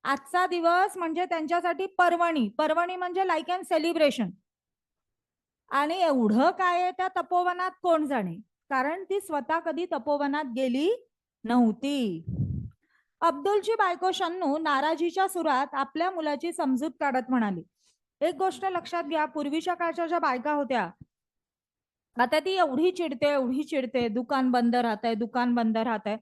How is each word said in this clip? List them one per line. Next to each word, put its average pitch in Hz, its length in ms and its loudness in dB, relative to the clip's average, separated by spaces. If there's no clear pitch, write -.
आजचा 359 420 0
दिवस 359 500 2
म्हणजे 339 280 -2
त्यांच्यासाठी 339 600 -2
पर्वणी. 339 640 2
पर्वणी 330 480 0
म्हणजे 359 260 -2
like 339 280 0
an 359 120 -2
celebration. 302 580 2
आणि 302 320 0
एवढं 262 500 4
काय 359 320 0
आहे 359 80 0
त्या 370 260 -4
तपोवनात 359 540 0
कोण 320 240 2
जाणे, 208 280 -2
कारण 294 340 -2
ती 381 160 -2
स्वतः 311 380 -2
कधी 330 340 -4
तपोवनात 285 520 -2
गेली 269 520 0
नव्हती. 233 800 0
अब्दुलची 370 520 0
बायको 381 400 0
शन्नू 339 460 -2
नाराजीच्या 320 680 0
सुरात 320 440 0
आपल्या 294 380 -2
मुलाची 320 420 -4
समजूत 277 380 0
काढत 262 300 0
म्हणाली. 208 320 0
एक 330 140 0
गोष्ट 370 300 -2
लक्षात 349 400 -4
घ्या, 302 200 0
पूर्वीच्या 311 500 -2
काळच्या 339 320 -2
ज्या 339 120 0
बायका 285 340 0
होत्या, 247 380 -2
आता 277 200 4
ती 370 100 -4
एवढी 339 400 2
चिडते, 311 360 -2
एवढी 269 360 0
चिडते, 247 460 -2
दुकान 254 420 0
बंद 240 260 4
राहतंय, 233 380 0
दुकान 240 400 0
बंद 226 240 2
राहतंय. 220 440 -2